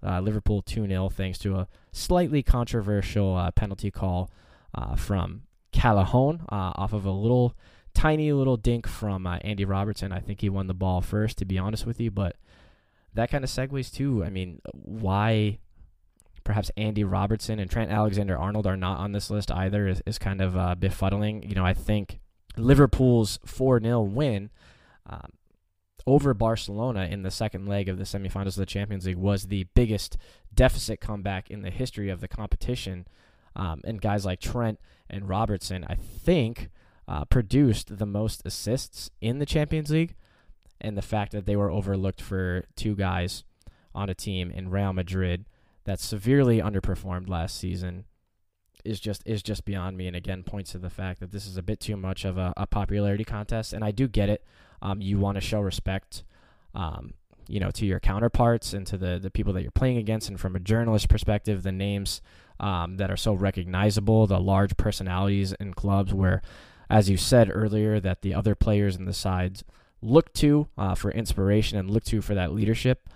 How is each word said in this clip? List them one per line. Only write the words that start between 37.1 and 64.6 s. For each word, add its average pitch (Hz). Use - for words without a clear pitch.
produced 117
the 107
most 104
assists -
in 120
the 147
Champions 151
League. 160
And 107
the 98
fact 101
that 104
they 101
were 101
overlooked 95
for 92
two 104
guys 92
on 98
a 92
team 92
in 92
Real 98
Madrid 92
that 98
severely 120
underperformed 92
last 85
season 90
is 107
just, 104
is 107
just -
beyond 92
me. 92
And 90
again, 90
points 98
to 92
the 90
fact 92
that 92
this 101
is 92
a 90
bit 107
too 107
much 95
of 95
a, 90
a 98
popularity 101
contest. 110
And 107
I 107
do 110
get 101
it. 104
Um, 98
you 98
wanna 101
show 104
respect, -
um, -
you 104
know, 92
to 110
your 90
counterparts 117
and 98
to 104
the, 90
the 95
people 101
that 90
you're -
playing 127
against. 110
And 98
from 92
a 92
journalist 110
perspective, 104
the 95
names, 98
um, 90
that 95
are 92
so 107
recognizable, 101
the 95
large 98